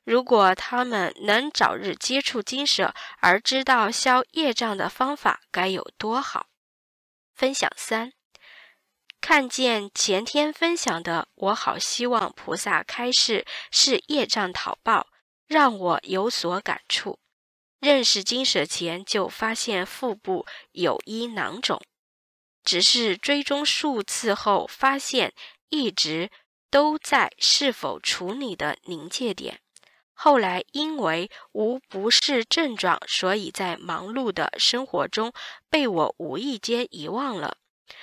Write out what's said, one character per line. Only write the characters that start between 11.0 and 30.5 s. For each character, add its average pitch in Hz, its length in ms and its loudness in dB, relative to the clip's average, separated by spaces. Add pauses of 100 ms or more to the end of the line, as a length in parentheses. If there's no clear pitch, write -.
的 170 320 -2
“我 196 200 0
好 - 240 -2
希 - 280 -2
望 226 280 0
菩 - 200 -8
萨 180 280 0
开 247 280 -6
示 - 360 2 (240)
是 - 380 4
业 294 180 0
障 190 260 -2
讨 - 300 -6
报”， 220 240 2 (400)
让 285 320 4
我 180 240 0
有 190 260 -2
所 180 320 -2
感 - 280 -4
触。 - 300 -4 (600)
认 269 260 4
识 208 180 2
经 247 220 -2
舍 170 220 2
前 175 380 -6
就 202 220 0
发 226 280 -4
现 190 320 -2
腹 240 280 -6
部 190 300 -4 (280)
有 170 340 0
一 226 220 -6
囊 190 320 -6
肿， 202 200 -2 (840)
只 180 180 2
是 220 340 4
追 285 260 0
踪 285 220 -2
数 277 380 0
次 208 320 -2
后 202 340 2
发 269 300 0
现 240 340 0 (380)
一 277 200 0
直 160 400 -2 (400)
都 302 260 4
在 254 420 2
是 - 320 4
否 127 300 -6
处 - 320 -4
理 247 240 -8
的 147 260 -4
临 165 260 -10
界 214 260 -4
点。 - 260 -10 (540)
后 285 240 6
来 180 340 2